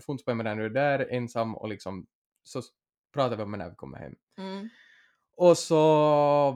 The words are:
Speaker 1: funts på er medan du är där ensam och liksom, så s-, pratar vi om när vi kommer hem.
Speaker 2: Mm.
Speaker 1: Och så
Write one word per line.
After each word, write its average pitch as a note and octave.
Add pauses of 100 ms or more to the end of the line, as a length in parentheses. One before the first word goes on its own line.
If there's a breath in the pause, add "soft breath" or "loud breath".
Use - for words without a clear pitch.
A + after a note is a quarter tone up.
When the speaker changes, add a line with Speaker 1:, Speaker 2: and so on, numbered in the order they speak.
Speaker 1:
funts C#3
på B2+
er A#2+
medan A2
du A2
är A2
där C3+
ensam A#2
och -
liksom, F#2+ (380)
så -
s-, A#2+ (480)
pratar B2+
vi G#2+
om G2+
när G2
vi -
kommer -
hem. - (240)
Speaker 2:
Mm. G3 (680 soft breath)
Speaker 1:
Och F3
så - (800)